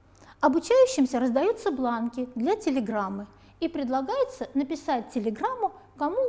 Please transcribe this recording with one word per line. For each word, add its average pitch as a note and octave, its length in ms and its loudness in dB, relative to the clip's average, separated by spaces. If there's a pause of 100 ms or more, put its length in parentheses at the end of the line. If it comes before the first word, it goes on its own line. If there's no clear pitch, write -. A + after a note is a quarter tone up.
(420)
Обучающимся D#4+ 800 4
раздаются C4+ 520 2
бланки B3 640 -2
для C#4 200 0
телеграммы G#3+ 720 -2 (360)
и E4 80 0
предлагается C4+ 840 -2
написать C4+ 580 -2
телеграмму F#4+ 600 -2 (260)
кому F4 320 -2